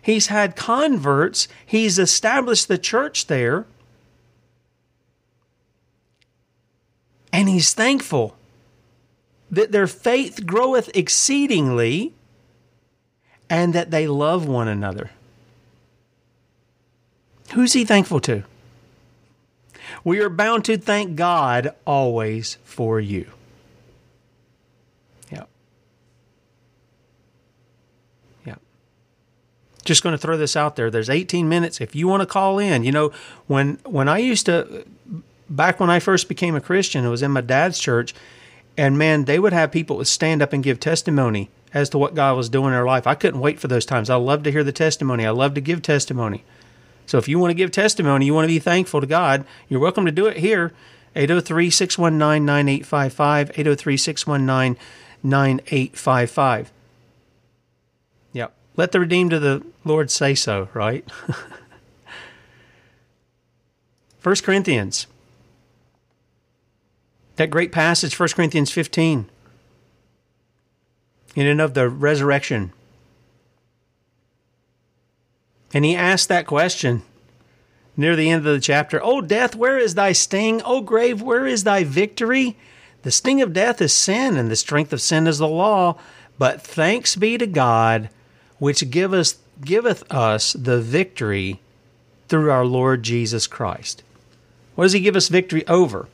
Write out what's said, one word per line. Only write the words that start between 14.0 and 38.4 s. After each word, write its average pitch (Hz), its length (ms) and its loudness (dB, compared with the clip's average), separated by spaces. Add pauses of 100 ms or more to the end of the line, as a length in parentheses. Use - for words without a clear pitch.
love 151 400 0
one 120 200 0
another. 101 420 -6 (2500)
Who's 247 200 2
he 247 100 2
thankful 196 380 2
to? 104 220 -4 (1600)
"We 180 160 0
are 208 100 2
bound 208 360 0
to 220 120 2
thank 202 380 -2
God 147 580 0 (100)
always 113 800 -2
for 113 360 -4
you." 101 260 -6 (2000)
Yeah. 147 140 -16 (3000)
Yeah. 110 120 -18 (1300)
Just - 200 0
gonna 160 160 -2
throw 165 180 -4
this 151 180 -4
out 151 200 -2
there. 117 160 -2
There's 110 180 -4
eighteen 175 400 -2
minutes. 170 320 -2
If - 140 -10
you 160 120 -2
wanna 190 200 0
call 196 320 0
in, 175 240 0
you 127 80 0
know, 151 200 0 (360)
when, 139 360 0
when 143 240 -2
I 160 120 2
used 240 260 0
to, - 400 -2 (640)
back 160 300 0
when 180 100 2
I 175 100 4
first 190 300 0
became 165 260 -4
a 143 60 -2
Christian, 180 420 -2
it 120 60 0
was 120 140 -2
in 139 80 0
my 135 100 0
dad's 139 380 0
church, 120 340 -2 (640)